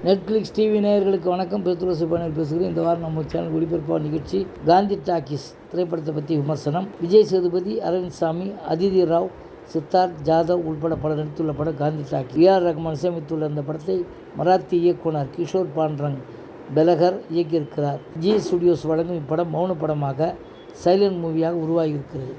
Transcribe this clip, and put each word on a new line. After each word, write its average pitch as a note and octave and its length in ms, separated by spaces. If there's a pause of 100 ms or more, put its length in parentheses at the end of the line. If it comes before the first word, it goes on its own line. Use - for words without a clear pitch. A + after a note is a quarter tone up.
Netflix G3 400 (100)
டி G#3+ 140
வி G#3+ 140
நேயர்களுக்கு G3 460
வணக்கம். F3+ 360
பெருத்துளசி F3 420
பாண்டியன் E3+ 280
பேசுகிறேன். D#3+ 340
இந்த E3 140
வாரம் E3+ 180
நம்ம D#3+ 260
சேனல் E3 260
ஒளிபரப்பான D#3+ 480
நிகழ்ச்சி D#3 460 (200)
காந்தி F#3+ 300
டாக்கீஸ் D3 580 (160)
திரைப்படத்தை E3 440
பற்றி D#3 220
விமர்சனம். D3+ 520 (120)
விஜய் G3 240
சேதுபதி, F#3 560
அரவிந்த் F3+ 260
சாமி, E3+ 440 (180)
அதிதி F#3 380
ராவ், E3+ 220 (440)
சித்தார்த் F3 400 (120)
ஜாதவ் E3 400
உள்பட D#3+ 320
பலர் D3+ 220
நடித்துள்ள D3+ 380
படம் D3+ 200
காந்தி D3+ 340
டாக்கீஸ். C3+ 300
ஏ E3+ 60
ஆர் F#3+ 160
ரஹ்மான் E3 400
இசையமைத்துள்ள D#3+ 460
இந்த D3 140
படத்தை D#3+ 420 (340)
மராத்தி F#3 340
இயக்குனர் E3 540 (100)
கிஷோர் F3 300 (100)
பாண்டரங் D3 420 (560)
பெலகர் E3+ 460 (140)
இயக்கியிருக்கிறார். D3+ 640 (200)
ஜி F#3 180
ஸ்டுடியோஸ் F3 500
வழங்கும் E3 300
இப்படம் D#3 380
மௌன F3+ 240
படமாக D3+ 560 (500)
சைலண்ட் F#3+ 400
மூவியாக D#3+ 280
உருவாகியிருக்கிறது. D#3 880